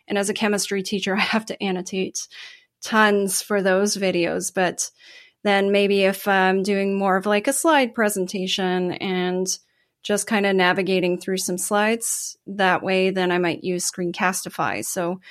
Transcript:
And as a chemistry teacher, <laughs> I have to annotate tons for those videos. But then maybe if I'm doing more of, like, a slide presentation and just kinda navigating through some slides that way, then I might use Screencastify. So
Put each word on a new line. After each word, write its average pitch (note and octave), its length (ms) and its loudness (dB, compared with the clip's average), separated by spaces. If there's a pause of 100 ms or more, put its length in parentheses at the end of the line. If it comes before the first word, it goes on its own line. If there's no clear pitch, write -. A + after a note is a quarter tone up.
And G3+ 100 -2
as G3+ 120 0
a G3+ 40 -2
chemistry G3+ 500 -2
teacher, F#3+ 320 -2
<laughs> - 20 0
I - 20 0
have A3 280 0
to - 160 -6
annotate F#3 640 -4 (540)
tons G#3 600 2
for G3+ 200 -2
those G3 360 2
videos. F3+ 560 -2
But F3+ 360 -2 (540)
then G3 280 4
maybe G3+ 320 4
if F#3+ 240 0
I'm F#3+ 360 4
doing G3 340 0
more F#3+ 200 2
of, F#3+ 100 -2
like, G#3 200 2
a A3 60 2
slide C#4 400 2
presentation F#3 1000 0
and F#3 540 -2 (540)
just G3+ 260 -2
kinda G3+ 260 2
navigating F3+ 640 2
through F#3+ 180 -4
some F3+ 220 -4
slides G#3+ 760 -2 (120)
that F#3+ 340 0
way, F#3+ 300 2
then F#3 200 0
I F3 60 2
might F3 260 -2
use F3+ 260 -4
Screencastify. F3 920 -4
So F#3 480 -6